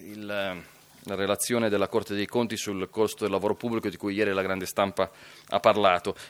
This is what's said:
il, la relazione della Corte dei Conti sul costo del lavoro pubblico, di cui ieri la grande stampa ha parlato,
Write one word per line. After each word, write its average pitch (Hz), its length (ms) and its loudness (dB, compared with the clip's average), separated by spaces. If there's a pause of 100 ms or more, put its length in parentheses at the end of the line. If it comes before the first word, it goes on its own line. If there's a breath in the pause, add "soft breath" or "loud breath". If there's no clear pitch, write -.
(140)
il, 104 120 -12
la 98 880 -8
relazione 104 540 0
della 98 180 2
Corte 104 280 -2
dei 101 120 -2
Conti 113 300 -2
sul 95 320 -6
costo 107 340 0
del 98 80 0
lavoro 98 240 0
pubblico, 113 340 -4
di 87 80 -6
cui 101 180 -4
ieri 104 180 2
la 95 80 2
grande 95 240 -2
stampa 95 440 0 (380 loud breath)
ha - 120 0
parlato, 98 560 4 (140 loud breath)